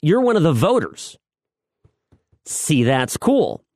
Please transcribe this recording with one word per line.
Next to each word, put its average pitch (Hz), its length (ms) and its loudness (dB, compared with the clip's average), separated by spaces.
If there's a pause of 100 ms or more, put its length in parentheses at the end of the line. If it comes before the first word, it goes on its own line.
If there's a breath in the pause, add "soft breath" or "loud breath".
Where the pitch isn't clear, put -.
you're 185 180 2
one 240 160 2
of 190 60 2
the 160 100 4
voters. 135 640 -2 (1300)
See, - 380 -2
that's 127 340 0
cool. 214 460 -2 (140)